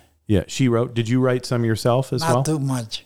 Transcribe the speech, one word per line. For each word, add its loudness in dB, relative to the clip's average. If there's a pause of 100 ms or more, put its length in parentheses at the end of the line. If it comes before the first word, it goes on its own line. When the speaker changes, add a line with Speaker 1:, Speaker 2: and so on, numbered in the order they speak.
(280)
Speaker 1:
Yeah, 4
she 0
wrote. 0
Did -2
you 2
write 2
some 0
yourself 0
as -4
Speaker 2:
Not 0
Speaker 1:
well? 2
Speaker 2:
too -2
much. -6